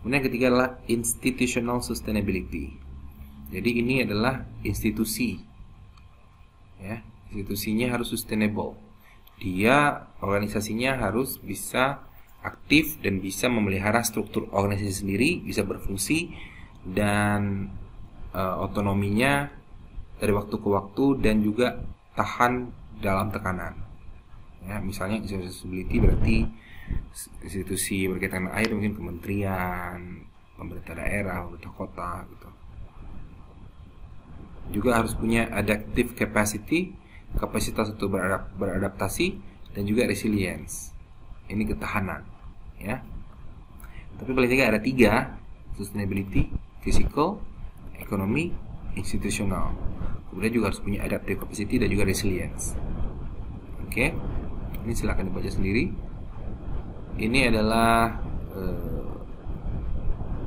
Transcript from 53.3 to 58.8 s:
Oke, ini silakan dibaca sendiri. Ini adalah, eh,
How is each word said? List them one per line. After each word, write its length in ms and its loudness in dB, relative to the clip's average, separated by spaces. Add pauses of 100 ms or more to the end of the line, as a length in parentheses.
Oke, 260 2 (720)
ini 80 -2
silakan 400 0
dibaca 160 -2
sendiri. 460 2 (1200)
Ini 380 6
adalah, 640 6 (380)
eh, 560 -2 (1300)